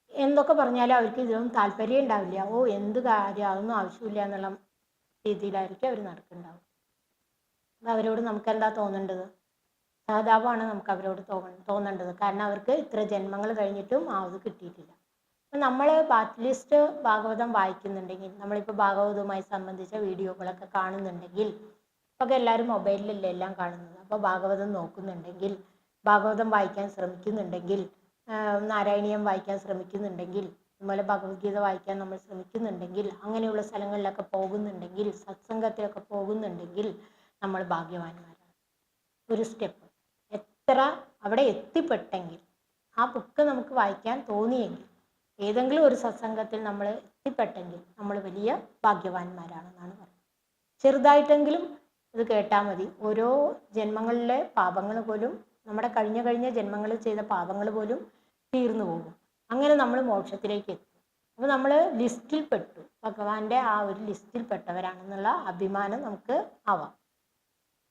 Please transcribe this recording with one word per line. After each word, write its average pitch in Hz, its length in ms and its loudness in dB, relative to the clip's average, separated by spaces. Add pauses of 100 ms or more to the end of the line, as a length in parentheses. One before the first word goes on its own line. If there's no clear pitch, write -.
(120)
എന്തൊക്കെ 285 400 4
പറഞ്ഞാലും 247 440 4
അവർക്ക് 226 240 2
ഇതിലൊന്നും 226 340 -2
താല്പര്യം 220 440 2
ഉണ്ടാവില്ല. 196 460 0
"ഓ, 226 220 2
എന്ത് 208 360 0
കാര്യം, 208 460 2
അതൊന്നും 208 280 -2
ആവശ്യമില്ല" 208 480 -4
എന്നുള്ള 196 320 -6 (680)
രീതിയിലായിരിക്കും 196 640 -2
അവർ 214 160 -4
നടക്കുന്നുണ്ടാവും. 170 560 -16 (1200)
അപ്പൊ 226 80 -4
അവരോട് 220 300 0
നമുക്ക് 220 300 -2
എന്താ 220 180 2
തോന്നേണ്ടത്? 196 600 -4 (800)
സഹതാപമാണ് 220 560 4
നമുക്ക് 208 260 -6
അവരോട് 190 320 -4
തോന്ന-, 185 460 -10
തോന്നേണ്ടത്. 196 460 -2
കാരണം 202 280 2
അവർക്ക് 202 300 0
ഇത്ര 247 300 2
ജന്മങ്ങൾ 202 500 -2
കഴിഞ്ഞിട്ടും 214 580 0
ആ 190 160 -2
ഇത് 180 60 -10
കിട്ടിയിട്ടില്ല. - 600 -12 (460)
അപ്പൊ - 200 -8
നമ്മൾ 285 440 4
ബാത്ത് 226 380 2
ലിസ്റ്റ് 294 640 2
ഭാഗവതം 220 500 0
വായിക്കുന്നുണ്ടെങ്കിൽ, 190 840 -2
നമ്മളിപ്പോ 202 340 -6
ഭാഗവതവുമായി 202 680 2
സംബന്ധിച്ച 190 540 -8
വീഡിയോകളൊക്കെ 185 800 -6
കാണുന്നുണ്ടെങ്കിൽ, 190 840 -4 (440)
ഇപ്പൊക്കെ 262 300 0
എല്ലാവരും 233 340 4
മൊബൈലിലല്ലേ 202 640 0
എല്ലാം 180 280 -6
കാണുന്നത്, 175 400 -8
അപ്പൊ 196 180 -6
ഭാഗവതം 196 560 0
നോക്കുന്നുണ്ടെങ്കിൽ, 185 920 -8 (400)
ഭാഗവതം 214 460 4
വായിക്കാൻ 202 400 0
ശ്രമിക്കുന്നുണ്ടെങ്കിൽ, 185 1000 -4 (400)
ആ, 214 300 0
നാരായണീയം 208 640 0
വായിക്കാൻ 196 340 -2
ശ്രമിക്കുന്നുണ്ടെങ്കിൽ, 185 920 -6 (160)
അതുപോലെ 196 340 -4
ഭഗവത്ഗീത 196 560 -2
വായിക്കാൻ 196 400 -2
നമ്മൾ 190 180 -8
ശ്രമിക്കുന്നുണ്ടെങ്കിൽ, 185 960 -8 (100)
അങ്ങനെയുള്ള 220 400 -2
സ്ഥലങ്ങളിലൊക്കെ 202 600 -4
പോകുന്നുണ്ടെങ്കിൽ, 190 880 -4
സത്സംഗത്തിലൊക്കെ 214 880 -6
പോകുന്നുണ്ടെങ്കിൽ 202 1000 -6 (440)
നമ്മൾ 190 200 -4
ഭാഗ്യവാന്മാരാണ്. 170 720 -6 (960)
ഒരു 226 120 0
സ്റ്റെപ്പ് - 460 -8 (440)
എത്ര 262 640 2 (260)
അവിടെ 220 200 4
എത്തിപ്പെട്ടെങ്കിൽ, 196 960 0 (600)
ആ - 60 6
ബുക്ക് - 380 0
നമുക്ക് 269 260 2
വായിക്കാൻ 226 600 0
തോന്നിയെങ്കിൽ, 220 560 0 (560)
ഏതെങ്കിലും 254 440 4
ഒരു 262 100 8
സത്സംഗത്തിൽ 220 680 -6
നമ്മൾ 202 240 -4
എത്തിപ്പെട്ടെങ്കിൽ 208 920 -6 (180)
നമ്മൾ 202 200 -4
വലിയ 202 440 -2 (220)
ഭാഗ്യവാന്മാരാണെന്നാണ് 180 1080 -2
പറയുന്നത്. 202 180 -20 (760)
ചെറുതായിട്ടെങ്കിലും 294 920 6 (360)
ഇത് 226 120 0
കേട്ടാൽ 208 360 4
മതി. 190 260 -2 (120)
ഓരോ 240 560 2 (160)
ജന്മങ്ങളിലെ 226 840 0
പാപങ്ങൾ 196 440 0
പോലും, 220 440 -4 (220)
നമ്മുടെ 220 220 -2
കഴിഞ്ഞ, 220 360 0
കഴിഞ്ഞ 240 260 2
ജന്മങ്ങളിൽ 214 460 -2
ചെയ്ത 214 240 -2
പാപങ്ങൾ 202 500 -2
പോലും 220 420 -4 (420)
തീർന്നു 226 300 2
പോകും. 170 300 -6 (360)
അങ്ങനെ 285 240 6
നമ്മൾ 254 260 4
മോക്ഷത്തിലേക്ക് 202 720 -2
എത്തും. - 300 -14 (380)
അപ്പൊ 262 100 0
നമ്മൾ 285 420 6
ലിസ്റ്റിൽ 240 500 -2
പെട്ടു, 202 400 -4 (240)
ഭഗവാന്റെ 214 540 -2
ആ 220 220 2
ഒരു 202 200 -4
ലിസ്റ്റിൽ 214 420 -8
പെട്ടവരാണെന്നുള്ള 185 840 -6
അഭിമാനം 196 760 -2
നമുക്ക് 240 480 -4 (180)
ആവാം. 165 260 0 (960)